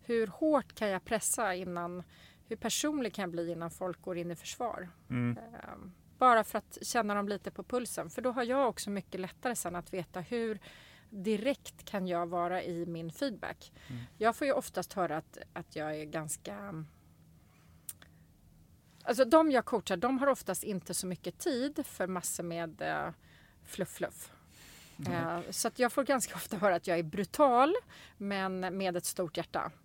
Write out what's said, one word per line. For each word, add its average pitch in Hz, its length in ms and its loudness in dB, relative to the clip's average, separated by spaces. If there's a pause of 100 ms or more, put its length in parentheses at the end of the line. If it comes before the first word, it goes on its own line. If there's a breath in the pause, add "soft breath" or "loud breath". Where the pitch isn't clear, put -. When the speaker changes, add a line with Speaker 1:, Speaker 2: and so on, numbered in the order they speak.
Speaker 1:
Hur 233 260 2
hårt 294 480 2
kan 214 140 0
jag 190 160 0
pressa 214 500 0
innan? 175 480 -4 (440 loud breath)
Hur 226 100 -6
personlig 269 580 0
kan 208 80 -4
jag 175 80 -2
bli 170 220 -2
innan 165 180 -4
folk 185 320 -4
går 185 140 -4
in 175 140 -4
i 165 60 -4
försvar? - 520 -6 (220)
Speaker 2:
Mm. 120 280 0
Speaker 1:
Eh, - 300 -14 (500)
bara 233 260 8
för - 140 -4
att - 240 -10
känna 208 320 0
dem 202 140 0
lite 202 220 -4
på - 120 -12
pulsen. 196 480 -4
För - 120 -8
då 254 80 2
har 247 140 0
jag 254 240 2
också - 220 -4
mycket 190 300 -6
lättare 214 360 -4
sen 175 200 -4
att 175 180 -8
veta 180 260 -6
hur 226 380 -2 (520 loud breath)
direkt 214 760 -2
kan 190 240 -2
jag 175 180 0
vara 175 360 0
i 170 240 -4
min 165 260 -6
feedback. - 600 -6 (160 loud breath)
Speaker 2:
Mm. 120 140 -10 (160 loud breath)
Speaker 1:
Jag 226 180 4
får 302 100 0
ju 269 60 4
oftast - 400 -2
höra 160 240 0
att, - 220 -8 (140)
att - 240 -10
jag 151 200 -4
är 156 80 -6
ganska... 160 800 -6 (2250 soft breath)
Alltså, 254 220 4
de 320 260 8
jag 254 140 6
coachar, 196 320 0
de 254 220 2
har 277 80 4
oftast 220 380 0
inte 185 300 -4
så - 120 -2
mycket 180 320 -6
tid 285 480 0
för - 200 -4
massor 180 380 -4
med, 170 380 -4
eh, 156 280 -2 (540 soft breath)
fluff, - 260 -4
fluff. - 420 -8 (640 loud breath)
Speaker 2:
Nej. 156 200 -4
Speaker 1:
Eh, 170 340 -2
så 208 180 0
att - 100 -6
jag 240 140 4
får 277 120 2
ganska 269 300 2
ofta 175 220 -6
höra 190 180 6
att 170 120 -2
jag 170 120 4
är 175 40 2
brutal, 247 720 6 (420 loud breath)
men 190 440 -2 (180)
med 185 180 2
ett 175 80 -2
stort - 320 -2
hjärta. 160 340 -2 (140)